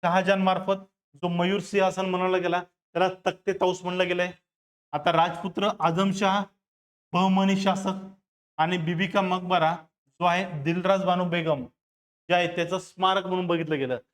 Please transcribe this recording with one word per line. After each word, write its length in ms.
शहाजहान 380
मार्फत 420
जो 120
मयूर 320
सिंहासन 460
म्हणला 320
गेला, 260
त्याला 460
तख्ते 440
ताऊस 300
म्हणलं 240
गेलंय. 240
आता 200
राजपुत्र 580
आझमशाह, 640
बहमनी 440
शासक 360
आणि 200
बीबी 300
का 140
मकबरा 540
जो 180
आहे, 380
दिलराज 400
बानो 220
बेगम 380
जे 680
आहे, 140
त्याचं 320
स्मारक 460
म्हणून 220
बघितलं 300
गेलं. 200